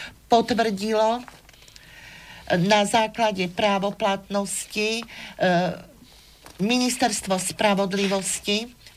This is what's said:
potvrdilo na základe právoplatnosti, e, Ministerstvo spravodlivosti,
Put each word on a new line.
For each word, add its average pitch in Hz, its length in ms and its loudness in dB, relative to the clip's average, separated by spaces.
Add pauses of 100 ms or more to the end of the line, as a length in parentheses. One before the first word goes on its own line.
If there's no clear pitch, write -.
(300)
potvrdilo 226 960 2 (1300)
na 202 300 4
základe 214 640 0
právoplatnosti, 202 1500 -2
e, - 20 -10 (1500)
Ministerstvo 233 800 0
spravodlivosti, 196 1300 0 (280)